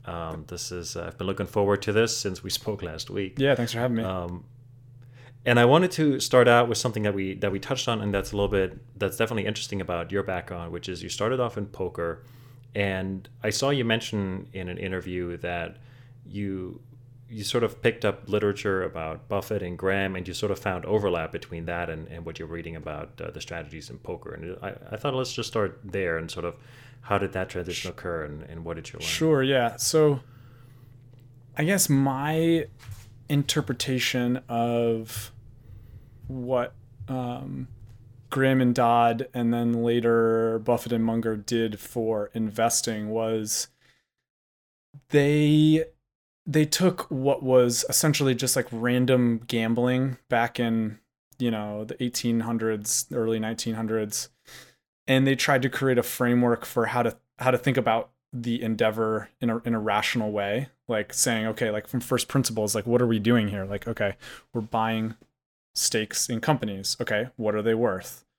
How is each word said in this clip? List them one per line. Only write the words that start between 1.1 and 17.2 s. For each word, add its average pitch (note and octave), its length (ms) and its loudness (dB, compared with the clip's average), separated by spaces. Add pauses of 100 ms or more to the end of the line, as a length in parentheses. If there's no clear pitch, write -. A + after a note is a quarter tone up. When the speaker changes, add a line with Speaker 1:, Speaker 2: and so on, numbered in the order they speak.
Speaker 1:
been F#2 100 -6
looking F#2+ 180 -4
forward G2+ 360 2
to G#2+ 100 -2
this A2+ 240 2
since F#2 260 -4
we F#2 80 -10
<laughs> - 0 -
spoke - 320 -6
last D#2+ 280 -8
week. F#2+ 280 -6
Speaker 2:
Yeah, C#3 160 4
thanks A#2+ 200 0
for A#2 60 -4
having A#2+ 180 0
me. A2+ 60 -2
Speaker 1:
Um, F2+ 420 -6 (1000)
and A#2+ 140 6
I A#2+ 60 10
wanted F3 260 8
to D3 300 2
start B2 260 6
out A#2+ 220 8
with A2 80 0
something A2 260 -2
that G#2 100 2
we, F#2+ 200 -2
that G2 180 -2
we G2 80 -2
touched B2+ 300 -4
on, A2+ 100 -2
and G2+ 140 -2
that's G2 180 -2
a G#2 60 -4
little G2+ 100 2
bit, F#2+ 320 0 (180)
that's G2 200 -2
definitely A2 280 0
interesting G2+ 360 -4
about E2+ 280 -4
your G2 140 -2
background, F2 480 -6
which E2+ 160 -10
is F2 160 -8
you F2+ 60 -10
started A#2+ 320 -2
off A2+ 160 -4
in G2+ 80 -4
poker, E2+ 580 -6 (520)
and F#2+ 520 -4 (160)
I A2 60 0
saw C#3 220 0
you C3+ 120 0
mention G2 680 -2
in F2+ 160 -8
an F2+ 80 -8
interview F2+ 600 -4
that E2+ 420 -6 (460)
you, F#2+ 540 -8 (480)